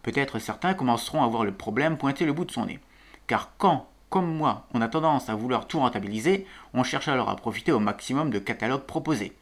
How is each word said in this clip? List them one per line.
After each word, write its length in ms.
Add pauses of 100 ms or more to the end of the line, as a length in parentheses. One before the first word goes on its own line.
Peut-être 380
certains 340
commenceront 500
à 40
voir 180
le 80
problème 460
pointer 260
le 80
bout 120
de 60
son 140
nez. 140 (480)
Car 320
quand, 280 (220)
comme 260
moi, 380
on 80
a 60
tendance 420
à 60
vouloir 320
tout 100
rentabiliser, 720 (260)
on 100
cherche 260
alors 200
à 60
profiter 360
au 80
maximum 520
de 80
catalogues 480
proposés 540